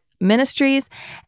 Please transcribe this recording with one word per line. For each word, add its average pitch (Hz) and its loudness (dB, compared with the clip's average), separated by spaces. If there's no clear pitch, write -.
Ministries, 269 2